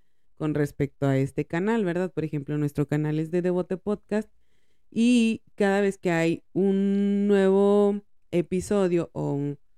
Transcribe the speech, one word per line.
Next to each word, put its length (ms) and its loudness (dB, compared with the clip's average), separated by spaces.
con 160 -2
respecto 540 -2
a 100 2
este 280 -2
canal, 400 -2
¿verdad? 260 -2
Por 140 -6
ejemplo, 320 -6
nuestro 300 -2
canal 320 -2
es 120 -6
de 100 0
Devote 360 -2
Podcast 520 -6
y 500 2
cada 260 2
vez 160 0
que 140 -2
hay 320 0
un 720 0
nuevo 760 2
episodio 840 0
o 200 -4
un, 240 -4